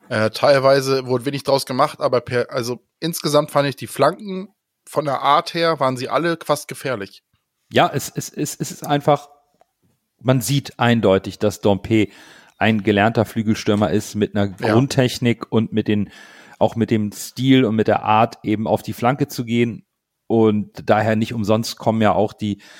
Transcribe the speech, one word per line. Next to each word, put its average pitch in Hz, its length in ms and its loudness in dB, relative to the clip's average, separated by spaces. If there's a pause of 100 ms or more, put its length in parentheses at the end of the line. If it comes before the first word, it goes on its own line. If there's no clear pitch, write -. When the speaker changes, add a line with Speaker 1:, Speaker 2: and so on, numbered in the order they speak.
Speaker 1:
Äh, 110 220 0
teilweise 135 760 2
wurde 123 180 -2
wenig 139 200 -6
draus 135 220 2
gemacht, 135 340 -2
aber 127 200 0
per, 123 300 -4
also 123 340 -8 (140)
insgesamt 151 540 -2
fand 143 160 2
ich 131 80 -6
die 117 100 -12
Flanken 185 640 -2 (360)
von 151 200 -4
der 135 180 -4
Art 143 320 2
her, 165 240 0
waren 131 180 0
sie 123 120 -8
alle 160 360 -2
fast - 240 -2
gefährlich. 120 540 -8 (500)
Speaker 2:
Ja, 143 200 4
es, - 220 -8
es, - 140 -10
es, - 260 -8
es - 160 -8
ist - 160 -14
einfach, 143 420 0 (920)
man 127 220 2
sieht 135 360 -4
eindeutig, 107 600 2
dass 104 240 -2
Dompe 104 460 2 (500)
ein 107 260 0
gelernter 110 400 2
Flügelstürmer 104 640 0
ist 104 240 -4
mit 104 220 -2
einer 101 240 -2
Speaker 1:
Ja. 107 140 0
Speaker 2:
Grundtechnik 123 760 0
und 110 220 0
mit 107 160 -2
den, 104 220 0 (480)
auch - 180 0
mit 113 140 -2
dem 107 200 0
Stil 131 540 2
und 107 100 0
mit 110 140 2
der 107 160 0
Art, 107 400 2
eben 107 240 -2
auf 104 140 0
die 110 100 -10
Flanke 135 340 -2
zu - 180 -10
gehen. 117 400 -2 (420)
Und 107 640 0
daher 110 280 2
nicht 110 180 -2
umsonst 110 420 -2
kommen 110 240 0
ja 104 120 4
auch 104 200 0
die, 101 300 -6 (180)